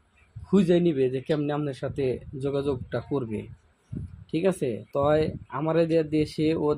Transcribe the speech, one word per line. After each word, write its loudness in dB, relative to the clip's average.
খুঁজে 4
নিবে 2
যে -2
কেমনে 0
আপনার -4
সাথে -4
যোগাযোগটা -2
করবে, -4
ঠিক -2
আছে? -2
তয় 4
আমার 0
এই 4
যে 4
দেশে 0
ও 0